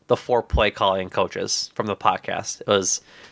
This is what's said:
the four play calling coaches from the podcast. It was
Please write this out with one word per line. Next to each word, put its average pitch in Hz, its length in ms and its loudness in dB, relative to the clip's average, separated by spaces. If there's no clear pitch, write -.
the 123 100 4
four 120 280 0
play 107 260 2
calling 95 400 0
coaches 95 640 -2
from 107 120 -4
the 101 100 -2
podcast. - 640 -2
It - 80 -6
was 98 320 2